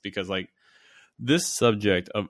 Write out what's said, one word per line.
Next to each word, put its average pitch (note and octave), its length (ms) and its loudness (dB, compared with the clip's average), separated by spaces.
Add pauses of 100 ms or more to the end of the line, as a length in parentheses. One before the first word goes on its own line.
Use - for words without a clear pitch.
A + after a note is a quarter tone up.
because, G2 260 -6
like, F#2+ 200 -4 (720)
this C#3+ 280 0
subject G#2 640 2
of G#2 200 -4